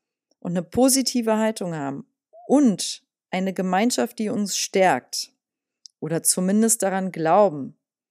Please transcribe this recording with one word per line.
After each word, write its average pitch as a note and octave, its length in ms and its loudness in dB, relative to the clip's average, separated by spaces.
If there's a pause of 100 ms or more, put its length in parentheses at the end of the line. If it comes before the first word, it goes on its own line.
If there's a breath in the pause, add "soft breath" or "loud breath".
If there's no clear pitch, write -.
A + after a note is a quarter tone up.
(400)
und F3+ 120 -8
eine F3+ 100 -2
positive A#3+ 760 0
Haltung A3 380 -4
haben C#3 300 -8 (420)
und B3 560 2 (280)
eine F#3 220 -4
Gemeinschaft, G3 640 0
die G#3+ 100 -4
uns G3+ 280 -4
stärkt - 760 0 (680)
oder D#3 220 -4
zumindest G#3 640 0
daran F#3+ 280 -2
glauben, D#3+ 640 2 (360)